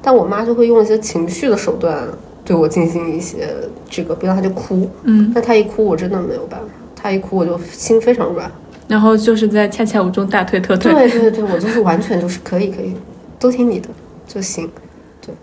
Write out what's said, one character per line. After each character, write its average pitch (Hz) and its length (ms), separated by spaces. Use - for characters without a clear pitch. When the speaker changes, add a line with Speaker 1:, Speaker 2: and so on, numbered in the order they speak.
Speaker 1:
但 262 140
我 214 80
妈 202 220
就 233 80
会 233 140
用 233 140
一 214 40
些 214 140
情 170 280
绪 262 220
的 208 80
手 - 160
段 160 240
对 180 100
我 160 120
进 165 200
行 165 280
一 165 40
些 156 280
这 - 140
个， 165 120
比 185 120
如 190 60
他 190 80
就 190 100
哭。 190 380
Speaker 2:
嗯。 214 300
Speaker 1:
那 233 80
他 233 140
一 214 80
哭 214 220
我 180 100
真 185 140
的 185 120
没 - 140
有 165 120
办 - 120
法， 214 80
他 208 160
一 190 60
哭 190 200
我 170 80
就 175 140
心 - 280
非 240 140
常 233 200
软。 175 180
Speaker 2:
然 214 120
后 220 160
就 220 200
是 214 120
在 208 220
恰 220 160
恰 214 180
舞 180 60
中 196 180
大 190 160
推 190 160
特 - 160
推。 185 160
Speaker 1:
对， 269 180
对， 226 220
对， 220 140
我 185 120
就 170 120
是 233 100
完 180 220
全 185 180
就 175 80
是 180 160
可 180 160
以， 202 80
可 185 140
以， 190 120
都 254 100
听 247 220
你 185 80
的 - 80
就 202 140
行。 170 280
对。 - 180